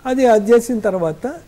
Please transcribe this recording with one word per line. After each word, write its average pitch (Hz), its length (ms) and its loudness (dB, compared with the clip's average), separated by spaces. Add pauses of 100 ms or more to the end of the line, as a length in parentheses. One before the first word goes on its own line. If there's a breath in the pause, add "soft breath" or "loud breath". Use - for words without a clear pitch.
అది, 262 200 0
అది 214 260 2
చేసిన 233 280 2
తర్వాత 185 540 -4 (140)